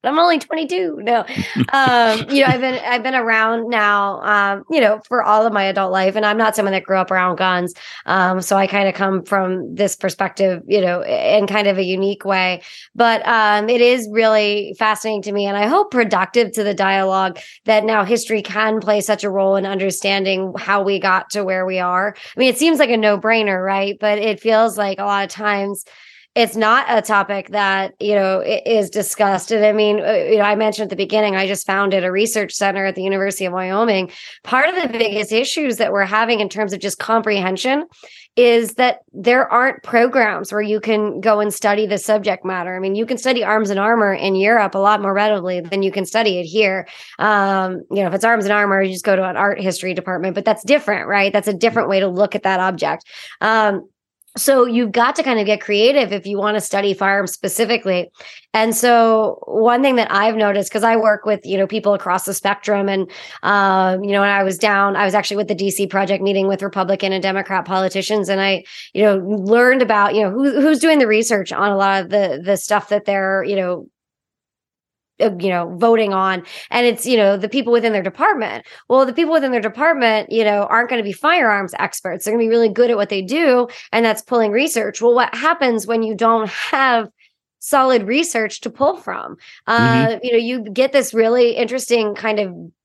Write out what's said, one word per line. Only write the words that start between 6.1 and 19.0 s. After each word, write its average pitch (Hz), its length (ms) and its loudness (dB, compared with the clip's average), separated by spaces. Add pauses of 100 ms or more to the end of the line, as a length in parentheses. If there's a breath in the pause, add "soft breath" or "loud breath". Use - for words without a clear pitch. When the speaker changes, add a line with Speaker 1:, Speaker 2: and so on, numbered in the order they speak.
Speaker 1:
And 214 100 0
I'm 214 140 2
not 220 160 2
someone 196 180 0
that 190 120 -2
grew 190 120 0
up 185 140 0
around 180 260 0
guns. 180 380 0 (320 loud breath)
Um, 185 340 0
so 196 160 0
I 196 120 2
kinda 196 240 0
come 190 320 -2
from 185 500 -2
this 190 220 -2
perspective, 190 720 -2
you 202 120 2
know, 180 220 -2
in 202 460 2
kind 202 180 0
of 190 120 2
a 196 40 -2
unique 196 420 -2
way. 185 380 -2 (320 loud breath)
But, 233 320 2
um, 214 420 2
it 240 120 2
is 240 300 4
really 208 680 0
fascinating 214 440 -2
to 202 100 -8
me 202 140 -2
and 196 100 -4
I 208 100 0
hope 403 240 0
productive 220 640 0
to 220 100 -4
the 202 120 -2
dialogue 190 680 0 (240 loud breath)
that 214 200 4
now 214 200 2
history 226 360 -2
can 214 400 -2
play 208 200 0